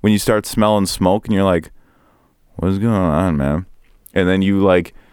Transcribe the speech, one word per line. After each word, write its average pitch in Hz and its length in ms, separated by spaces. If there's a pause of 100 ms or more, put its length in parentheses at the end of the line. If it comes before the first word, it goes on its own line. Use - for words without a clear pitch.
when 107 120
you 104 60
start 107 260
smelling 104 420
smoke 95 400
and 113 60
you're 98 120
like, 90 260 (840)
"What's 98 220
going 113 140
on, 87 440
man?" 71 300 (460)
And 92 160
then 95 140
you, 98 180
like, 90 320 (200)